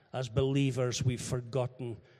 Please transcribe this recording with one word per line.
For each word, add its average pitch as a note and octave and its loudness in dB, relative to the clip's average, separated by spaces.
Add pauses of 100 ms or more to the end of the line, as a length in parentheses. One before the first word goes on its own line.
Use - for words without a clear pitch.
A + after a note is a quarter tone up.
(140)
as B2+ -4
believers, C3 2
we've B2 0
forgotten B2 -4 (200)